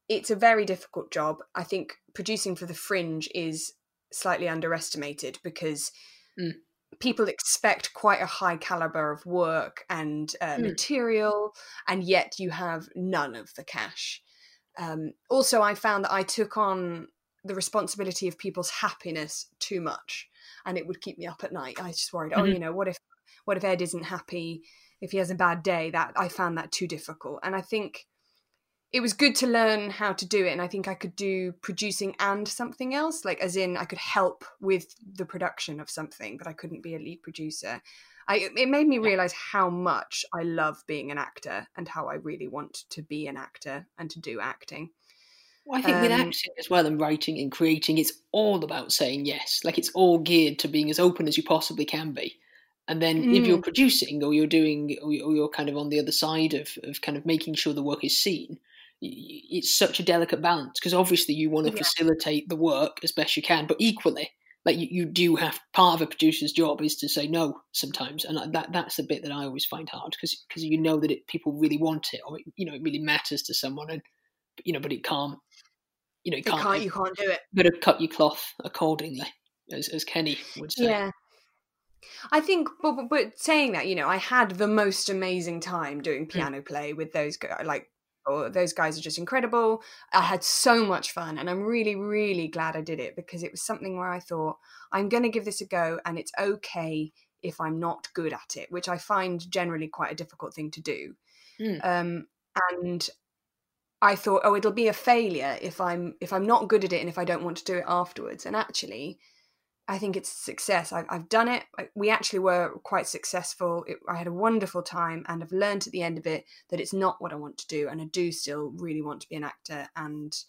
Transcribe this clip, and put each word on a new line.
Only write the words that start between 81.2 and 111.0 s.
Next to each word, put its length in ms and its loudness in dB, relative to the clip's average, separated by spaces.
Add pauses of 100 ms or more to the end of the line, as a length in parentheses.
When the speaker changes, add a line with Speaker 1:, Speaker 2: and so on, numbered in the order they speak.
Speaker 1:
I 80 6
think, 300 2 (120)
but, 140 2
but, 140 -4
but 300 0
saying 340 4
that, 140 -2
you 80 0
know, 120 2
I 100 4
had 340 4
the 160 0
most 420 2
amazing 500 -2
time 420 -4
doing 340 -2
Speaker 2:
Mm. 100 0
Speaker 1:
piano 160 -6
play 320 -6
with 200 -6
those 240 -2
gu-, 120 -8 (160)
like, 260 -6 (340)
oh, 240 -2
those 240 2
guys 240 0
are 40 -10
just 160 -6
incredible. 640 2 (320)
I 80 8
had 220 2
so 420 6
much 260 0
fun, 260 -6
and 120 -4
I'm 140 -2
really, 320 0
really 520 0
glad 280 -4
I 60 -6
did 180 -6
it, 160 -8
because 280 -12
it 80 -8
was 120 -10
something 340 -6
where 140 -4
I 80 -6
thought, 380 -4 (340)
"I'm 180 0
gonna 200 2
give 160 -2
this 160 -6
a 40 -10
go, 400 0
and 140 -6
it's 200 -10
okay 720 -2 (300)
if 180 -6
I'm 200 -2
not 340 -4
good 200 -2
at 240 -10
it," 140 -12
which 160 -6
I 100 -2
find 540 -2
generally 360 -2
quite 240 -4
a 40 -8
difficult 380 -10
thing 180 -8
to 100 -14
do. 340 -6 (440)
Speaker 2:
Mm. 240 -2
Speaker 1:
Um, 440 0 (440)
and 380 -4 (920)
I 140 8
thought, 300 2
"Oh, 100 6
it'll 180 2
be 160 4
a 40 4
failure 680 4
if 200 -6
I'm, 400 -2
if 120 -8
I'm 140 2
not 220 4
good 160 6
at 80 -2
it 80 2
and 80 -4
if 100 -8
I 60 -2
don't 180 0
want 140 -6
to 80 -12
do 120 -2
it 100 -4
afterwards." 580 -2
And 100 -4
actually, 640 -6 (720)
I 100 -4
think 180 -2
it's 160 -8
a 100 -14
success. 500 -2
I've, 160 -4